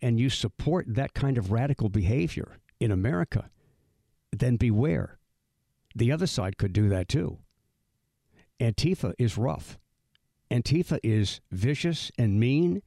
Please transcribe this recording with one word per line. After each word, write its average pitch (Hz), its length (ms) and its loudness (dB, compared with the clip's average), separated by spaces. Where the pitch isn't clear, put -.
and 117 160 2
you 127 100 2
support - 600 -2
that 117 260 -2
kind 139 240 0
of 95 140 -2
radical 123 360 0
behavior 113 680 -2
in 117 100 0
America, 104 600 -2
then 123 240 0
beware. 110 600 0
The 117 160 2
other 160 160 0
side 98 320 -2
could 98 140 0
do 104 160 4
that 92 180 2
too. - 320 -2
Antifa 117 600 0
is 120 200 0
rough. - 400 -6
Antifa 143 520 0
is 107 380 0
vicious 143 640 -2
and 107 220 2
mean, 165 460 2